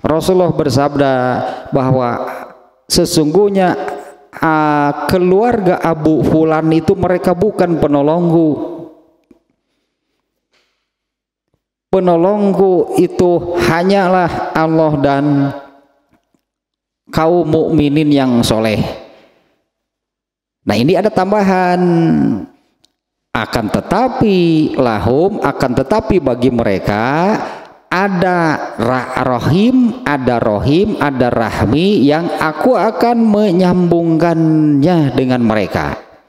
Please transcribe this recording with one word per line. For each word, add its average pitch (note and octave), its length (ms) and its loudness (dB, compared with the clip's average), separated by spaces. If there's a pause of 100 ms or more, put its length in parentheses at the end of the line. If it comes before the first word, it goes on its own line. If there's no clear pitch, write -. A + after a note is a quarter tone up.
Rasulullah E3 480 0
bersabda C#3+ 600 0 (580)
bahwa B2+ 560 -2 (640)
sesungguhnya, F3 800 2 (640)
ah, D3+ 720 0
keluarga F#3+ 720 2
Abu D#3 480 0
Fulan D#3+ 480 0
itu D#3+ 180 0
mereka F3+ 380 0
bukan F3 480 0
penolongku. D#3 960 0 (3000)
Penolongku F#3 1120 2
itu F3 540 0 (100)
hanyalah F3+ 880 0
Allah D#3+ 480 2
dan C#3 240 0 (1900)
kaum E3 340 2
mukminin D#3 640 0
yang C3+ 220 2 (120)
soleh. A2 380 0 (1800)
Nah, G#2 80 0
ini C3+ 240 2
ada G#3 160 0
tambahan. F#3 680 0 (1500)
Akan A2+ 320 -4
tetapi, F3+ 1120 0
lahum, B2+ 640 0
akan C3+ 320 -2
tetapi G3+ 480 0
bagi B2 320 0
mereka A#2 800 0 (600)
ada F3+ 840 -2
ra-, B2 480 -2
rohim, G#3 760 0
ada B2+ 400 -2
rohim, C#3+ 560 0
ada C3 320 0
rahmi A#2+ 760 0
yang D3+ 200 2 (160)
aku D#3 320 0
akan A#3 480 0
menyambungkannya E3+ 1900 2
dengan B2+ 320 0
mereka. F#2 520 -2 (320)